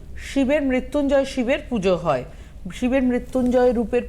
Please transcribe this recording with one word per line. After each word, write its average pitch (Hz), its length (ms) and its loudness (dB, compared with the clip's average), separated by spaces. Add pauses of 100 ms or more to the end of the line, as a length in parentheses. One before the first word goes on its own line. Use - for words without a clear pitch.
(340)
শিবের, 277 280 2
মৃত্যুঞ্জয় 277 640 2
শিবের 262 340 -2 (100)
পুজো 190 260 2
হয়। 151 280 0 (500)
শিবের 254 300 0
মৃত্যুঞ্জয় 247 720 2
রূপের 240 360 0